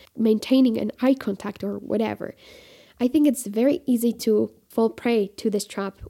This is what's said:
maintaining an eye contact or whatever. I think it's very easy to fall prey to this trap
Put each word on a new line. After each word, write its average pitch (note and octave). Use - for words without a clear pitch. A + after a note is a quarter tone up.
maintaining A3+
an G#3+
eye C4
contact G3+
or G3+
whatever. G#3+
I A#3+
think D4
it's -
very A#3
easy A#3
to G#3+
fall A3+
prey A3+
to A3+
this G3
trap -